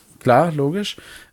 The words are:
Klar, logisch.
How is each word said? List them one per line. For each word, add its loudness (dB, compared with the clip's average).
Klar, 2
logisch. -4